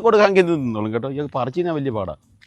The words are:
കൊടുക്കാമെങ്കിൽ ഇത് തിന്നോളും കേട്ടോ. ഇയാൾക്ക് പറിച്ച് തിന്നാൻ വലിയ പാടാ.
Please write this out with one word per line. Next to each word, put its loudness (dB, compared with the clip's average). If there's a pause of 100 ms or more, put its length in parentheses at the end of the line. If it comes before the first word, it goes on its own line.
കൊടുക്കാമെങ്കിൽ 6
ഇത് 0
തിന്നോളും -2
കേട്ടോ. -4
ഇയാൾക്ക് -6
പറിച്ച് -4
തിന്നാൻ -2
വലിയ -4
പാടാ. -6 (300)